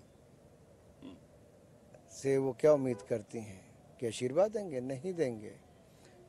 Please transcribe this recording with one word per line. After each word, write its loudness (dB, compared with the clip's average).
से 0
वो 2
क्या 8
उम्मीद 2
करती -4
हैं -14
कि -2
आशीर्वाद 0
देंगे? -6
नहीं -6
देंगे, -4